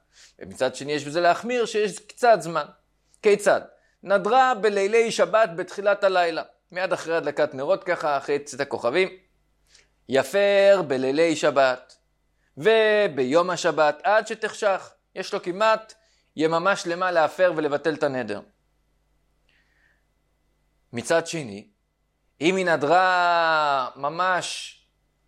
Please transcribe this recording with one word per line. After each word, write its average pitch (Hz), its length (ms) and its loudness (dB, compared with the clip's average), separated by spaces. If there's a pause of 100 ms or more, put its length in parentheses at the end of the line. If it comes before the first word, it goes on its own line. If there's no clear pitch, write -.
(400)
ומצד 113 360 -4
שני 143 160 -8
יש 147 140 -4
בזה 151 160 -4
להחמיר, 220 440 0
שיש 208 340 -4
קצת - 400 2
זמן. 160 260 -4 (560)
כיצד? 196 400 4 (420)
נדרה 214 520 2
בלילי 208 560 0
שבת 220 440 2
בתחילת 196 480 -2
הלילה, 175 400 0 (280)
מיד 180 220 -6
אחרי 165 220 -6
הדלקת 147 380 -2
נרות, 156 300 -4
ככה 160 340 -2
אחרי 143 220 -2
צאת 131 200 -12
הכוכבים, 139 500 -2 (1000)
יפר 196 760 4
בלילי 135 480 0
שבת, 135 600 0 (600)
וביום 185 920 2
השבת 156 540 0
עד 214 240 2
שתחשך, 208 680 -4 (220)
יש 190 180 -8
לו 190 100 -4
כמעט 220 500 -2 (420)
יממה 165 400 0
שלמה 180 360 -4
להפר 170 440 2
ולבטל 151 380 -2
את 147 100 -4
הנדר. 123 380 -4 (2500)
מצד 165 340 -2
שני, 107 420 -10 (720)
אם 175 140 2
היא 190 100 -2
נדרה 160 1300 2
ממש 165 840 -4 (500)